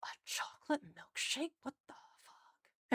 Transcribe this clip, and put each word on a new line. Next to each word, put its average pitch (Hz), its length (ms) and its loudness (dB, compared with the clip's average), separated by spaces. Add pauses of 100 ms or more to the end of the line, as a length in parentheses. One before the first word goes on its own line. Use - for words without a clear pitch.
A - 60 -6 (180)
chocolate - 560 2 (140)
milkshake? - 560 0 (100)
What 269 140 -4 (120)
the - 60 -14 (320)
fuck? - 680 -20
<laughs> - 20 -